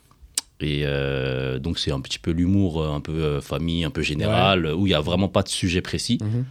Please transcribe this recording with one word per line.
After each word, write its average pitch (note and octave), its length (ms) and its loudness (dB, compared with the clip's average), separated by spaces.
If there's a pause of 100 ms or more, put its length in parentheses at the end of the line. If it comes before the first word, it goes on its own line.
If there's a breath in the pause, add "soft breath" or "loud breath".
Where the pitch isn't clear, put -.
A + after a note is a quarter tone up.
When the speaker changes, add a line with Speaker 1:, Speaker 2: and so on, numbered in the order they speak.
(600)
Speaker 1:
Et, D2 220 0
euh, C2+ 760 -2
donc, D#2+ 200 -4
c'est - 120 -2
un C#2 100 -2
petit - 180 -8
peu - 120 -2
l'humour, F2 500 2
euh, D#2 120 -2
un D2 60 -2
peu, D2 140 -8
euh, D2+ 280 0
famille, E2+ 440 -2
un D2+ 40 -2
peu D2+ 120 -4
général, E2+ 640 2
Speaker 2:
Ouais. D#2 60 0
Speaker 1:
euh, D#2 40 -2
où G2 120 2
il F#2 40 4
y - 20 6
a D2+ 80 4
vraiment F2 280 2
pas G2+ 120 4
de F#2+ 80 -6
sujet F2+ 320 0
précis. A2+ 400 -2
Speaker 2:
Mhm. A2 300 -2